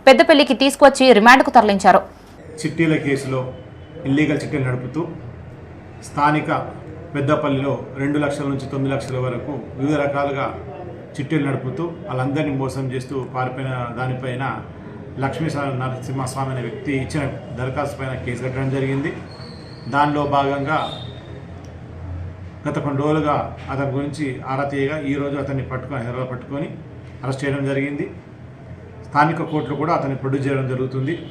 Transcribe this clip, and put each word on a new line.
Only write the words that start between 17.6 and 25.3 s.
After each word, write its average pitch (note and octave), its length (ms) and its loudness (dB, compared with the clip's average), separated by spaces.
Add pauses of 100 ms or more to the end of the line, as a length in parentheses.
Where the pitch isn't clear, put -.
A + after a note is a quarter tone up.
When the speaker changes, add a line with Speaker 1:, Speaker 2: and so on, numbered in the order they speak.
Speaker 2:
దరఖాస్తు C3 400 -4
పైన C3 260 -6
కేసు A#2+ 180 -4
కట్టడం C3 260 -2
జరిగింది. C#3 440 0 (720)
దానిలో D3 360 2
భాగంగా C#3 680 2 (1800)
గత D3+ 100 -2
కొన్ని C#3+ 220 -2
రోజులుగా D3 560 0 (140)
అతని C3+ 140 -2
గురించి C#3 640 -4
ఆరా C3+ 160 -2
తీయగా C#3 360 -2
ఈరోజు C#3 380 -2